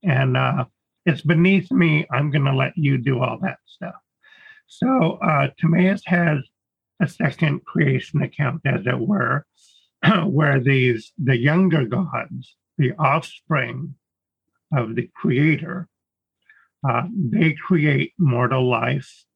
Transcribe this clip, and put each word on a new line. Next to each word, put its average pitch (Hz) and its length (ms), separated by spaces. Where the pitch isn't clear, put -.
And, 131 340
uh, 131 280
it's 160 160
beneath 180 480
me. 165 400
I'm 147 200
gonna 139 240
let 135 220
you 139 220
do 123 220
all 120 220
that - 240
stuff. - 280
So, 254 560
uh, 139 260
Timaeus 180 480
has 170 320
a 160 80
second 143 560
creation 139 580
account, 139 420
as 123 220
it 127 120
were, 139 480
<clears throat> 190 220
where 143 360
these, 123 520
the 131 140
younger 156 480
gods, 127 720
the 127 200
offspring 139 960
of 117 200
the 120 200
creator, 156 760
uh, 123 140
they 160 380
create 147 680
mortal 127 500
life. 123 560